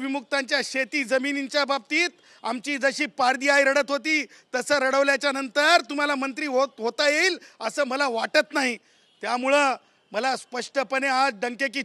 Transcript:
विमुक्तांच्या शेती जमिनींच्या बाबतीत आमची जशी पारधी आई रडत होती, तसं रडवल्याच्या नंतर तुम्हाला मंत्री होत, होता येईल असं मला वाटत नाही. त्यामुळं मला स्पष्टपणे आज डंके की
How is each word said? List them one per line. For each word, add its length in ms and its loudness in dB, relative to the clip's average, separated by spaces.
विमुक्तांच्या 600 -2
शेती 400 -4
जमिनींच्या 640 -2
बाबतीत 440 -2
आमची 340 -6
जशी 280 -2
पारधी 320 2
आई 140 6
रडत 280 2
होती, 340 -2
तसं 240 0
रडवल्याच्या 520 2
नंतर 580 2
तुम्हाला 260 -2
मंत्री 300 -6
होत, 220 0
होता 320 0
येईल 280 2
असं 220 -2
मला 240 0
वाटत 460 0
नाही. 240 0
त्यामुळं 520 2
मला 240 -2
स्पष्टपणे 720 -4
आज 340 2
डंके 260 -2
की 180 -4